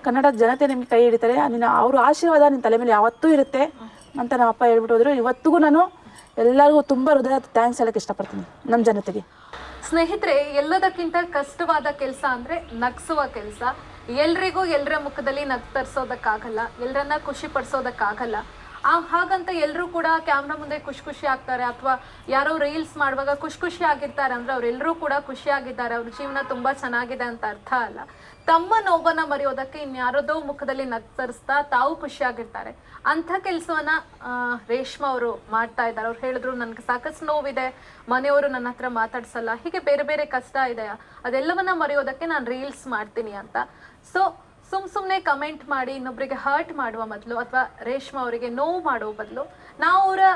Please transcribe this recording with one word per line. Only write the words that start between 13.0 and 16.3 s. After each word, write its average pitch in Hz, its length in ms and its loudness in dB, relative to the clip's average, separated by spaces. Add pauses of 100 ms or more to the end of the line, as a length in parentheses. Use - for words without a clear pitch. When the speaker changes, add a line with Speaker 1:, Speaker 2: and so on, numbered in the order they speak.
Speaker 2:
ಕೆಲ್ಸ. 208 280 -10 (480)
ಎಲ್ರಿಗೂ 339 540 0
ಎಲ್ರ 302 340 0
ಮುಖದಲ್ಲಿ 285 460 -6
ನಗ್ 254 300 -6
ತರ್ಸೋದಕ್ಕಾಗಲ್ಲ, 226 840 -4 (220)